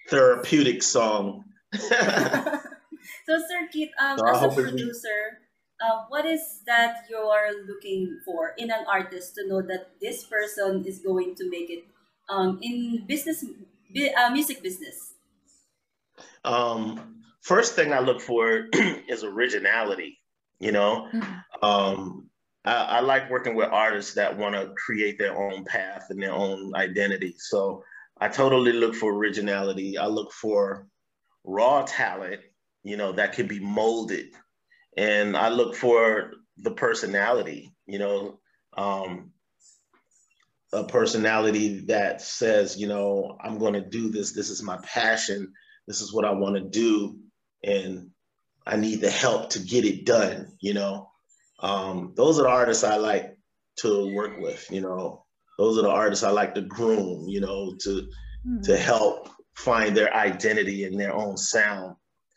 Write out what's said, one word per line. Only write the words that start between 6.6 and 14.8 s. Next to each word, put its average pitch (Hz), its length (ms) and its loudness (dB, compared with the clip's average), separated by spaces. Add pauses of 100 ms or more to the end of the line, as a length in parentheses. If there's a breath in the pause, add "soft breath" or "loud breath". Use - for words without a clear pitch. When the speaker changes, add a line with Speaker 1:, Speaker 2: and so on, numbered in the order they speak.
Speaker 2:
that 233 440 2
you 226 80 -8
are 214 340 2 (160)
looking 196 580 -6
for 165 320 -4
in 233 140 -4
an 214 160 -2
artist 185 480 -4
to 196 120 -8
know 190 140 0
that 185 300 -8 (100)
this 233 220 -8
person 202 600 -2
is 190 140 -10
going 180 360 -2
to 185 140 -6
make 170 200 -8
it, 170 140 -12 (460)
um, 190 320 0
in 233 440 -4
business, 302 380 -4 (500)
bu-, 277 240 0
uh, 247 140 6
music 277 320 -2
business? - 500 -12 (1300 loud breath)